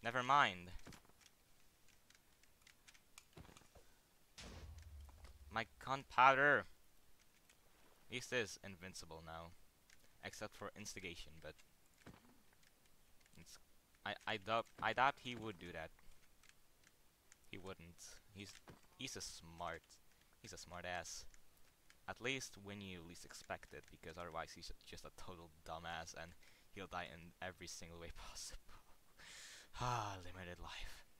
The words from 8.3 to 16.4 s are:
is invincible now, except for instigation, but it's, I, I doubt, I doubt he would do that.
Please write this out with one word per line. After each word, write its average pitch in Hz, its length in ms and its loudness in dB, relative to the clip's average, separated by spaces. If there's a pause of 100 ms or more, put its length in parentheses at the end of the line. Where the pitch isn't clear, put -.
is 117 320 2
invincible 90 600 -8
now, 82 280 -8 (680)
except - 320 -6
for - 240 -4
instigation, 92 540 -6 (100)
but 76 120 -8 (1900)
it's, - 180 -14 (460)
I, 101 100 2 (140)
I 110 80 4
doubt, 110 300 4 (160)
I 110 100 6
doubt 131 240 8
he 123 180 -6
would 107 240 -4
do 87 140 -8
that. 80 180 -4 (1600)